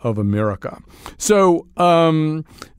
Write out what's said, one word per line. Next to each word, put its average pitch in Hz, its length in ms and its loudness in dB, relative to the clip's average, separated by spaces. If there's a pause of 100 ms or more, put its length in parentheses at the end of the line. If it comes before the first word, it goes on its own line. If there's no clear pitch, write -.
of 113 140 -4
America. 104 640 -4 (380)
So, 190 480 2 (100)
um, 160 680 2 (340)